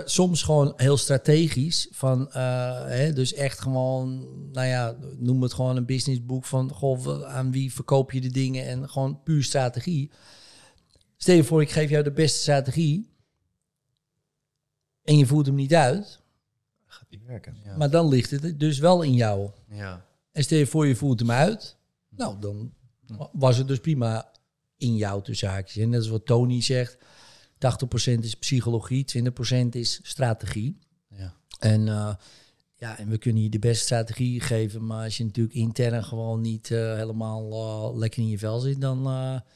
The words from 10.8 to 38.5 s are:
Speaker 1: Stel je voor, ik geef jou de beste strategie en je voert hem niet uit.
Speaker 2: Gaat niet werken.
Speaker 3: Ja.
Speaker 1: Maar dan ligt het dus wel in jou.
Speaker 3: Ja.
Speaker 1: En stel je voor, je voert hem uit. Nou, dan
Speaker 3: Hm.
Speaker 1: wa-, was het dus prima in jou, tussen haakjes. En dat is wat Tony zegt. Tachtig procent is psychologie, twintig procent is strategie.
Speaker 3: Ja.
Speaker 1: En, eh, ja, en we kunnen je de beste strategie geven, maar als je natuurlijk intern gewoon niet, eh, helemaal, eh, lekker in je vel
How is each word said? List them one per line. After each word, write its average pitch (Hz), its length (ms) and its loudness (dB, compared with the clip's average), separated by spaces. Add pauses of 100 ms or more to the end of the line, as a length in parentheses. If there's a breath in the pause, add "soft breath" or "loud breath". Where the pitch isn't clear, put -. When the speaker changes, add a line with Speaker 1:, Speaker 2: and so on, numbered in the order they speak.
Speaker 1:
Stel 180 180 6
je 160 80 10
voor, 160 180 4
ik 147 100 2
geef 156 180 2
jou 147 140 4
de 143 80 0
beste 151 280 2
strategie 147 680 2 (1900)
en 151 140 8
je 143 80 8
voert 147 200 4
hem 139 100 0
niet 139 200 0
uit. 160 440 2 (680)
Speaker 2:
Gaat - 220 -20
niet 101 160 -20
werken. 120 380 -14
Speaker 3:
Ja. 101 140 -12
Speaker 1:
Maar 151 120 2
dan 165 180 4
ligt 127 240 4
het 147 280 -6
dus 147 200 0
wel 175 220 6
in 139 120 2
jou. 104 360 2 (200)
Speaker 3:
Ja. 98 360 -12 (260)
Speaker 1:
En 147 120 -2
stel 160 140 2
je 143 100 4
voor, 156 200 2
je 131 80 4
voert 127 240 0
hem 117 120 0
uit. 165 460 0 (320)
Nou, 104 300 -8
dan 104 340 -10 (340)
Speaker 3:
Hm. 110 100 -14
Speaker 1:
wa-, - 160 -12
was 127 240 4
het 131 100 0
dus 135 120 0
prima 117 500 -2 (480)
in 117 180 0
jou, 101 280 -2
tussen 104 260 -4
haakjes. 98 340 -4
En 117 80 2
dat 120 120 2
is 110 60 -6
wat 113 160 -4
Tony 123 360 4
zegt. 127 360 -2 (600 loud breath)
Tachtig 123 300 0
procent 117 360 0
is 110 120 -8
psychologie, 123 680 -2
twintig 123 280 -2
procent 123 420 0
is 120 280 -4
strategie. 113 760 -4 (300)
Speaker 3:
Ja. 98 240 -14 (260)
Speaker 1:
En, 110 280 4
eh, 104 260 -4 (640 soft breath)
ja, 113 220 -14
en 104 120 -10
we 110 80 -2
kunnen 110 260 0
je 110 60 0
de 107 100 -2
beste 117 240 2
strategie 120 560 -2
geven, 110 460 -2
maar 113 180 -6
als 113 140 -8
je 117 60 -4
natuurlijk 113 320 -2
intern 117 480 0
gewoon 113 380 -6
niet, 113 300 -6
eh, 113 240 -2
helemaal, 110 560 -6 (400)
eh, - 60 -8
lekker 113 240 -2
in 110 80 0
je 107 80 -2
vel 110 220 -4